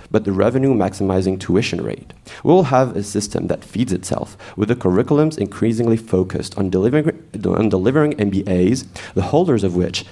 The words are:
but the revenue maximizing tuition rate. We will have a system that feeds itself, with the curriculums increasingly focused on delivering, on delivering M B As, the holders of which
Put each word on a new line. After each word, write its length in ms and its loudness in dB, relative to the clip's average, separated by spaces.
but 140 0
the 80 -2
revenue 420 2
maximizing 640 0
tuition 440 0
rate. 300 -10
We 100 4
will 120 6
have 320 2
a 60 -4
system 460 -4
that 160 -4
feeds 280 -2
itself, 440 -4
with 120 0
the 80 0
curriculums 640 2
increasingly 580 0
focused 600 -2
on 140 -2
delivering, 520 0
on 240 2
delivering 460 2
M 160 0
B 160 -2
As, 380 2
the 80 0
holders 420 2
of 120 0
which 360 -2